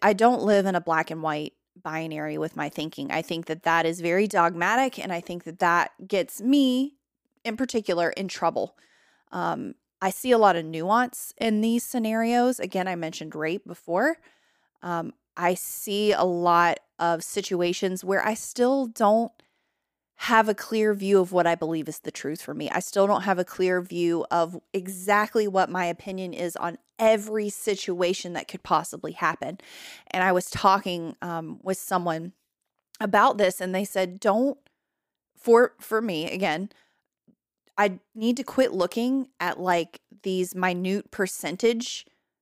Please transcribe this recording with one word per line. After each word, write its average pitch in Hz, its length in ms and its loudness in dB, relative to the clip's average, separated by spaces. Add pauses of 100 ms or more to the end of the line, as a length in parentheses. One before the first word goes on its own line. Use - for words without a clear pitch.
I 208 120 6
don't 226 300 4
live 202 220 4
in 190 100 0
a 170 60 0
black 165 300 0
and 160 100 -8
white 151 320 -4 (220)
binary 156 640 -6
with 156 180 -6
my 147 140 -6
thinking. 151 420 -8
I 160 100 -2
think 165 240 -6
that 160 180 -8
that 165 220 2
is 170 160 -2
very 180 260 2
dogmatic, 196 720 2
and 190 120 -8
I 170 100 -6
think 175 220 -10
that 170 160 -14
that 170 320 2 (160)
gets 190 340 -2
me, 262 540 2 (480)
in 226 140 -6
particular, 202 540 0
in 196 160 -6
trouble. - 500 -2 (540)
Um, 170 440 -4 (260)
I 190 80 0
see 254 220 -2
a 240 60 8
lot 202 180 6
of 165 100 -4
nuance 185 720 -2
in 214 240 0
these 226 220 0
scenarios. 233 760 0
Again, 190 280 -4
I 185 80 -4
mentioned 160 400 -8
rape 160 300 -4
before. 190 520 -2 (640)
Um, 170 320 -6 (240)
I 175 160 2
see 208 580 0
a - 120 2
lot 175 560 4 (200)
of 170 240 0
situations 185 800 -2
where 190 220 0
I 214 80 0
still 254 540 0
don't 226 440 2 (840)
have 220 340 4
a 214 40 2
clear 214 400 0
view 196 260 4
of 185 120 2
what 175 160 4
I 170 80 4
believe 160 320 -4
is 156 120 -10
the 156 120 -10
truth - 300 -8
for - 120 -12
me. 151 160 -8
I - 100 -2
still 196 280 2
don't 196 160 2
have 190 160 0
a 180 60 -2
clear 185 360 0
view 170 480 -2
of 170 300 0 (140)
exactly 196 760 0
what 185 220 2
my 180 160 -2
opinion 180 480 -6
is 175 220 -6
on 170 220 -6 (220)
every 214 500 2
situation 180 840 -2
that - 140 -8
could - 140 -12
possibly - 520 -2
happen. 175 440 -4 (540)
And 185 120 0
I 190 80 4
was 180 200 0
talking, 185 720 0
um, 165 400 -8
with 185 160 -2
someone 175 540 -4 (640)
about 214 400 4
this, 185 200 2
and 185 140 -4
they 196 120 -2
said, 185 340 -4
"Don't," 233 400 2 (760)
for, 233 440 6
for 220 220 -2
me, 175 280 -2
again, 185 400 -2 (1080)
I 196 240 0 (140)
need 226 240 0
to 277 60 -6
quit - 300 2
looking 240 560 0 (100)
at, 175 200 -4
like, 175 420 0 (200)
these 185 320 -2
minute 185 560 -2
percentage 214 960 -2 (360)